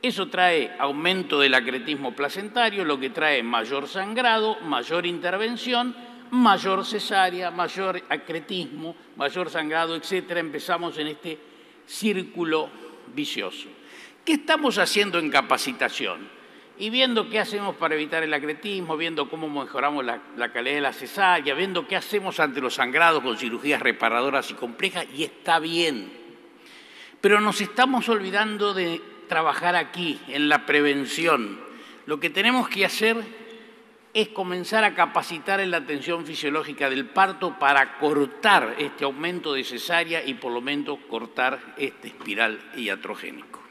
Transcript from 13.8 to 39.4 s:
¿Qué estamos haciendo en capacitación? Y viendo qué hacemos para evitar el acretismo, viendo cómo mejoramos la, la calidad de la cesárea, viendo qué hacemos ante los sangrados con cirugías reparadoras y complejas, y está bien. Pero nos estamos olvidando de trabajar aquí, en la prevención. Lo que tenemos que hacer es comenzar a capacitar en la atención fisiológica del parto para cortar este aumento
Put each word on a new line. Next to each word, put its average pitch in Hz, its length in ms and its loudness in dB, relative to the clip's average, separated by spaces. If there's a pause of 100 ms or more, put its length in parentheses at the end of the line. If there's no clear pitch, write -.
¿Qué 330 80 2
estamos 294 460 2
haciendo 196 400 2
en 156 120 0
capacitación? 120 1040 0 (420)
Y 214 140 -6
viendo 240 400 2
qué 220 80 0
hacemos 202 380 -2
para 160 180 0
evitar 156 300 -2
el 156 100 0
acretismo, 160 640 -4
viendo 160 340 -4
cómo 160 180 -6
mejoramos 139 560 -2
la, 117 160 -4 (160)
la 120 160 -4
calidad 123 220 -2
de 147 60 0
la 135 120 0
cesárea, 151 640 2
viendo 175 320 -2
qué - 80 -4
hacemos 185 460 -2
ante 143 200 0
los 127 140 -2
sangrados 147 480 4
con 120 160 -2
cirugías 123 420 -2
reparadoras 120 680 2
y 110 40 -10
complejas, 151 520 -6 (100)
y 147 60 -4
está 165 380 0
bien. 160 520 -2 (1080)
Pero 208 200 6
nos 214 200 2
estamos 247 480 2
olvidando 208 680 0
de 175 260 -2 (280)
trabajar 165 480 2
aquí, 165 500 -2
en 143 220 0
la 151 180 4
prevención. 139 960 2 (460)
Lo 147 120 -4
que 165 100 -2
tenemos 226 400 2
que 190 160 0
hacer 220 320 2 (960)
es 214 160 0
comenzar 180 540 -2
a 202 120 2
capacitar 170 680 0
en 190 100 -2
la 170 80 0
atención 147 480 -4
fisiológica 147 640 -2
del 131 160 -2
parto 185 520 2
para 139 400 6
cortar 147 800 4
este 143 260 -4
aumento 156 500 -4